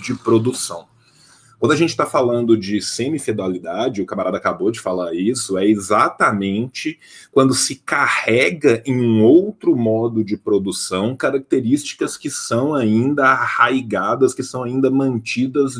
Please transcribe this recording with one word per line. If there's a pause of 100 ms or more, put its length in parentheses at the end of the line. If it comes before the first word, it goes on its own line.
de
produção. (720)
Quando
a
gente
tá
falando
de
semifeudalidade,
o
camarada
acabou
de
falar
isso,
é
exatamente (320)
quando
se
carrega
em
um
outro
modo
de
produção
características
que
são
ainda
arraigadas,
que
são
ainda
mantidas